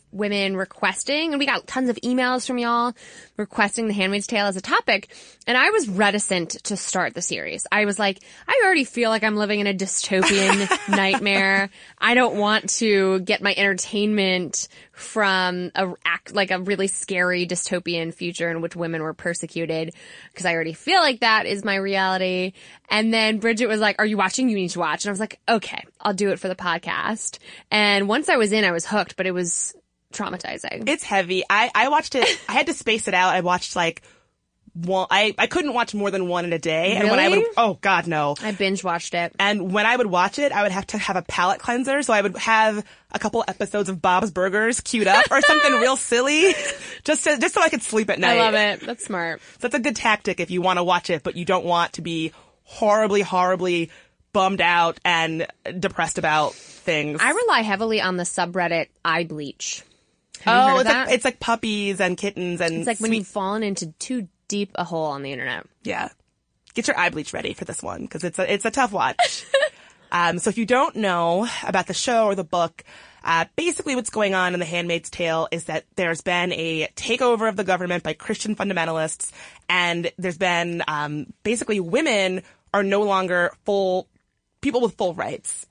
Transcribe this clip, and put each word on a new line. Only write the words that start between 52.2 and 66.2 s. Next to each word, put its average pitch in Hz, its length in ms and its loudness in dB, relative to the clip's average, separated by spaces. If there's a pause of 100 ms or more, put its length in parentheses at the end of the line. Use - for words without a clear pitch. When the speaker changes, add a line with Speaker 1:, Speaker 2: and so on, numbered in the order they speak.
Speaker 2:
horribly, 208 600 2
horribly 180 640 0 (420)
bummed 190 300 2
out 170 420 4
and 165 440 0 (320)
depressed 170 400 -2
about 156 340 2
things. 151 720 -4
Speaker 1:
I 254 80 4
rely 370 300 2
heavily 214 380 0
on 185 180 0
the 175 80 -2
subreddit 175 640 -2 (140)
iBleach. 160 800 -4 (600)
Have 220 140 4
you 247 60 8
Speaker 2:
Oh, 262 60 6
Speaker 1:
heard 269 80 6
of 254 60 4
Speaker 2:
it's 247 100 4
Speaker 1:
that? 254 160 2
Speaker 2:
like, 262 80 4
it's 254 100 -4
like 247 140 0
puppies 208 600 -2
and 180 160 2
kittens 180 460 -4
and 165 140 0
Speaker 1:
It's 165 100 -4
like 233 140 -2
when 220 100 0
Speaker 2:
sweet 226 100 2
Speaker 1:
you've 190 80 -8
fallen 208 360 -4
into 196 300 -4
too 240 340 -8 (220)
deep 202 260 -4
a 175 100 -4
hole 165 220 -4
on 139 160 -6
the 139 100 -8
internet. 127 320 -6 (180)
Speaker 2:
Yeah. - 240 -6 (640)